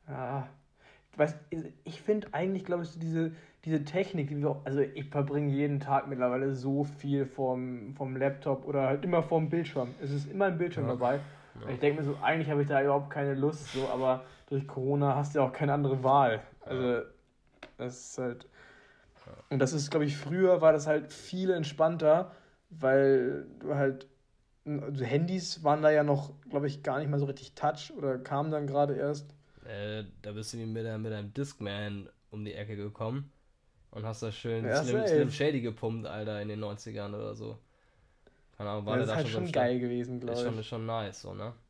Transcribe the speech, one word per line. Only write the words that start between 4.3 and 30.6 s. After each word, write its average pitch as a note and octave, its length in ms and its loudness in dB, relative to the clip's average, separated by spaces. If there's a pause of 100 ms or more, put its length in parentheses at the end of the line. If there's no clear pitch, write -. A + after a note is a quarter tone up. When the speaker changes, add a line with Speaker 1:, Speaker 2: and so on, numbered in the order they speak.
Speaker 1:
wir, C#3+ 280 0
also C3+ 160 0
ich C#3 280 -2
verbringe C#3+ 440 0
jeden C#3+ 260 2
Tag C#3 280 0
mittlerweile C3 460 0
so C3+ 300 0
viel C#3 420 0
vorm, B2+ 720 -4
vorm C3 220 -6
Laptop C#3 480 0
oder C#3 220 2
halt C#3+ 180 0
immer F3 180 4
vorm D#3+ 260 2
Bildschirm. D3+ 520 -2
Es C#3 100 -4
ist C#3+ 180 -4
immer G3 160 2
ein F3 120 2
Bildschirm E3+ 280 -2
Speaker 2:
Ja. B2+ 80 0
Speaker 1:
dabei. B2 260 2 (400)
Speaker 2:
Ja. A2 80 -12
Speaker 1:
Und - 60 -6
ich B2 60 -6
denk D3 180 4
mir D#3 60 -2
so, C#3+ 180 0
eigentlich D3+ 280 2
habe C#3+ 140 4
ich C#3+ 40 0
da C#3 160 4
überhaupt C#3+ 260 2
keine C#3+ 260 -2
Lust, C#3+ 360 -2
so, C3 180 0
aber B2+ 360 2 (220)
durch C#3 200 -2
Corona C#3 480 2
hast D3 180 -2
du D3+ 60 2
ja C3+ 60 6
auch B2 80 -2
keine C#3+ 200 2
andere C3+ 300 2
Wahl. C3 380 6 (240)
Speaker 2:
Ja. - 60 -10
Speaker 1:
Also, B2 300 0 (760)
das B2 320 -10
ist - 80 -10
halt B2 300 -6 (760)
Speaker 2:
Ja. - 60 -18 (180)
Speaker 1:
und C#3 100 0
das C3+ 120 4
ist, D3 200 -2
glaub D3+ 120 4
ich, C#3+ 140 0
früher F3+ 440 4
war D#3+ 120 10
das D3 140 2
halt D3+ 260 0
viel F#3 380 -2
entspannter, D#3+ 800 4 (380)
weil C3+ 760 4 (140)
du D3 160 -4
halt, C3+ 320 0 (580)
n-, D3 180 -4
also C#3 220 -4
Handys E3 580 -2
waren D3+ 180 4
da D3+ 100 8
ja D3+ 120 6
noch, C#3+ 300 2 (160)
glaub C#3+ 160 -2
ich, D3 180 -4
gar C#3 160 -2
nicht D3 100 -4
mal C#3+ 100 0
so C#3+ 80 0
richtig - 280 -10
Touch D3 400 -4
oder C3+ 220 -2
kamen C#3+ 340 -2
dann D3 160 -2
gerade C#3+ 280 2
erst. C#3+ 380 -4 (320)
Speaker 2:
Äh, G#2+ 380 -6 (180)
da G#2 120 -10
bist G#2+ 200 -8
du A#2 40 -8
mit A2+ 260 -6